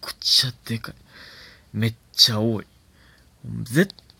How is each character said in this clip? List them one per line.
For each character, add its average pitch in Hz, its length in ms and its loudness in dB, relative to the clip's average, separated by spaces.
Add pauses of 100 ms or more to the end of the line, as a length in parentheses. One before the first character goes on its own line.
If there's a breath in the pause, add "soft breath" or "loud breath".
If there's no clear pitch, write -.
く - 140 -10
ち - 320 0
ゃ 123 60 -6 (120)
で 117 140 -4
か - 140 -12
い。 - 20 -16 (800 loud breath)
め 110 140 2
っ 110 60 -6 (180)
ち - 200 4
ゃ 107 80 0
多 110 220 0
い。 - 40 -16 (960 soft breath)
絶 131 320 2 (260)